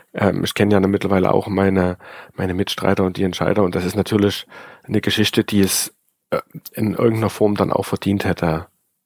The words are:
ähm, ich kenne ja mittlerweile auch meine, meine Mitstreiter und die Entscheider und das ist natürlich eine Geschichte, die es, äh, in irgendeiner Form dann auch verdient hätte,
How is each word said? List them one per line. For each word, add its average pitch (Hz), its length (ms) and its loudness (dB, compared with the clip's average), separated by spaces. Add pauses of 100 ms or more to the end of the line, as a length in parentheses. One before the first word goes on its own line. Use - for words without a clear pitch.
(140)
ähm, 92 300 0
ich - 100 -4
kenne 104 180 2
ja 98 80 4
mittlerweile 98 520 2
auch - 160 0
meine, 95 500 0 (380)
meine 92 180 -2
Mitstreiter 98 480 0
und 92 140 -2
die 98 80 -2
Entscheider 95 400 0
und 90 100 0
das 90 100 -2
ist 95 120 -4
natürlich 101 500 0 (380)
eine 107 160 0
Geschichte, - 420 0
die 101 200 2
es, - 300 0 (380)
äh, - 80 -2 (360)
in 107 200 -2
irgendeiner 110 340 2
Form 104 280 0
dann 101 160 0
auch 95 140 0
verdient 101 380 -2
hätte, 87 440 -2 (380)